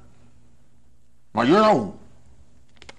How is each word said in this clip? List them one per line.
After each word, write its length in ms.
Mayor 320
aún, 300